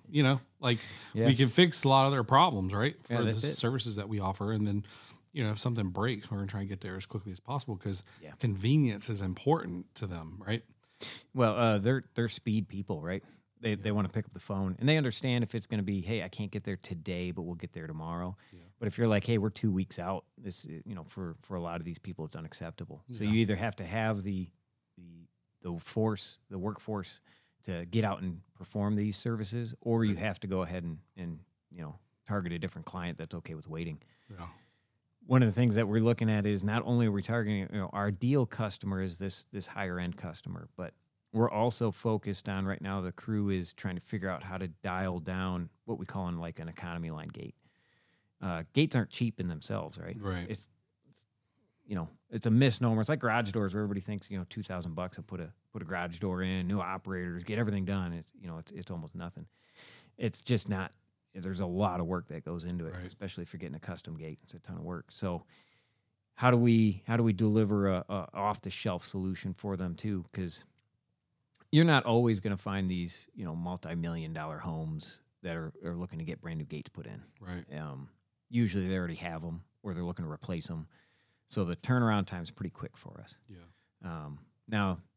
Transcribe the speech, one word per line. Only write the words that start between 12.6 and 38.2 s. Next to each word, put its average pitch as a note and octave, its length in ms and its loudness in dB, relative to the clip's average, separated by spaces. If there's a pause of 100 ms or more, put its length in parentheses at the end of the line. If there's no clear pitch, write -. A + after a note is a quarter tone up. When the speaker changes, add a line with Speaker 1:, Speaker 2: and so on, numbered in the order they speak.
Speaker 2:
people, F#2+ 320 -6
right? F2+ 220 -4 (360)
They, G#2+ 160 0
they G#2 140 -2
Speaker 1:
Yeah. G#2 40 2
Speaker 2:
wanna G2+ 160 2
pick A2 160 -2
up - 80 -20
the - 60 -12
phone, G2 400 -2
and B2 100 2
they D#3 80 6
understand B2 460 0
if - 120 -4
it's G#2+ 120 -4
gonna G#2+ 160 -2
be, G2 180 0
"Hey, G2 220 -2
I F2+ 60 -8
can't G#2 220 -8
get G2+ 120 -6
there F#2+ 140 -4
today, F2+ 540 -6
but F2+ 120 -6
we'll F2 120 -6
get E2+ 180 -10
there D#2+ 140 -10
tomorrow." E2+ 480 -6 (160)
Speaker 1:
Yeah. F2+ 80 -20 (200)
Speaker 2:
But A2 80 -2
if - 100 -4
you're A#2 100 4
like, G#2 180 6
"Hey, A#2 120 4
we're G#2 140 2
two A2 200 0
weeks F#2 280 0
out," F#2 260 -4 (120)
this, G2+ 280 -10
you E2 300 -10
know, E2 100 -10
for, E2+ 380 -8
for G2 120 -8
a F2 60 -2
lot E2+ 180 -4
of D#2+ 60 -6
these E2+ 140 -8
people, E2 260 -8
it's - 100 -10
unacceptable. D#2+ 760 -12
So A2 140 -8
Speaker 1:
Yeah. G#2+ 80 2
Speaker 2:
you A2 100 6
either G#2 140 4
have G#2+ 220 -2
to F#2 80 -8
have G#2+ 380 0
the, F#2+ 260 -4 (480)
the, E2+ 300 -20 (340)
the F2 180 -6
force, - 600 -2 (100)
the G2 100 -8
workforce G2+ 600 -6 (420)
to F2 220 -6
get A2 180 2
out G2 180 0
and F#2 200 -6 (140)
perform G#2 400 -2
these G#2 200 0
services, A#2 640 -4
or A2+ 220 4
you G#2 120 4
Speaker 1:
Right. F2+ 80 -4
Speaker 2:
have G2+ 180 -2
to G2 60 -6
go F#2 160 0
ahead F2 200 -4
and, D#2+ 160 -6 (160)
and, E2+ 240 -8 (320)
you F2 100 -14
know, D#2 180 -10 (260)
target F#2 260 -2
a E2+ 80 -4
different E2+ 280 -8
client F2 320 -6
that's E2 160 -10
okay E2 180 -10
with D#2 140 -12
waiting. D#2+ 340 -6 (280)
Speaker 1:
Yeah. F2 180 -14 (800)
Speaker 2:
One B2+ 160 8
of A2+ 40 8
the G2+ 60 4
things A#2 220 6
that A2+ 120 4
we're A2 140 4
looking A2+ 300 4
at G#2 160 4
is G2 160 2
not G#2+ 200 2
only A#2+ 220 4
are G#2+ 60 4
we G2 100 0
targeting, G#2+ 380 0 (120)
you G#2 80 -4
know, F#2 140 -4
our G2+ 160 0
deal B2 380 4